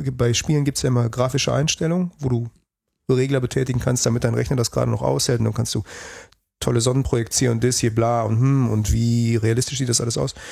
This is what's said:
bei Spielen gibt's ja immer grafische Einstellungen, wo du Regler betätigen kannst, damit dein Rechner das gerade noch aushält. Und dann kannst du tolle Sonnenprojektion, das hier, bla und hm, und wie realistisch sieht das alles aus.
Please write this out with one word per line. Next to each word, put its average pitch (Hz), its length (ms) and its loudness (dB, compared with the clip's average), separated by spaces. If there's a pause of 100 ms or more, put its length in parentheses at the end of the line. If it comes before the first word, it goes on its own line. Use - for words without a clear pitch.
(120)
bei 120 240 0
Spielen 147 300 0
gibt's - 180 -2
ja 131 60 0
immer 120 200 2
grafische 127 440 0
Einstellungen, 165 680 0
wo 139 100 -4
du 117 200 -2 (600)
Regler 135 300 2
betätigen 123 400 0
kannst, 127 260 0
damit 117 180 2
dein 117 120 0
Rechner 120 200 0
das 117 140 0
gerade 120 220 0
noch 117 100 -2
aushält. 135 380 0
Und 110 60 0
dann 110 100 0
kannst 117 180 -2
du 110 100 -4 (760)
tolle 120 220 0
Sonnenprojektion, 123 800 0
das 123 200 2
hier, 113 160 0
bla 117 260 2
und 110 160 0
hm, 131 320 2
und 107 220 0
wie 117 460 2
realistisch 113 420 0
sieht 127 100 -2
das 113 120 0
alles 117 160 -2
aus. 139 180 -2 (160)